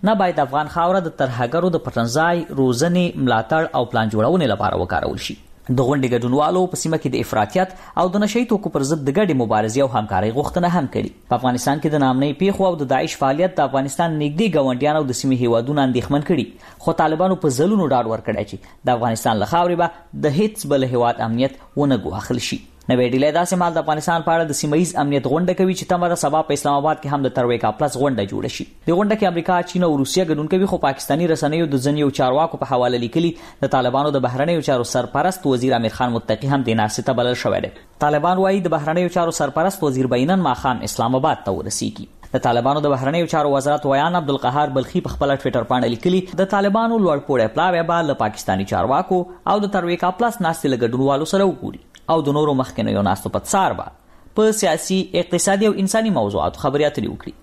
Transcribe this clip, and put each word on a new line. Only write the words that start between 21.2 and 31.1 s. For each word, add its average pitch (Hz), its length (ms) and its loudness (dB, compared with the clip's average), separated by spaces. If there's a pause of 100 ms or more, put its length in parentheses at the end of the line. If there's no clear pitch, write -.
امنیت 127 280 -2 (220)
ونه 135 240 2
ګواښل 104 460 -4
شي. - 120 -6 (260)
نوې 123 240 2
ډیلي 135 220 4
داسې 180 260 0
مهال 170 160 0
د - 60 2
افغانستان 160 420 -2
په 165 80 2
اړه 165 160 2
د 143 80 -4
سیمه 151 220 0
ییز 170 120 2 (120)
امنیت 143 300 0
غونډه 180 260 0
کوي 185 160 2
چې - 160 -8
تمه 175 220 2
ده 175 100 0
سبا 151 260 2
په 143 80 0
اسلام 143 240 0
آباد 151 220 0
کې 143 100 -4
هم 139 140 0
د 120 100 2
ترویکا 120 320 2 (100)
پلس 147 220 0
غونډه 113 320 0
جوړه 101 240 -6
شي. - 80 -8
دې - 340 -4
غونډه 208 220 2
کې 190 100 4
امریکا، 170 240 0 (160)
چین 180 160 2
او - 20 4 (120)
روسیه 180 240 2
ګډون 156 300 -2
کوي، 190 180 2
خو 180 100 -2
پاکستاني 147 480 0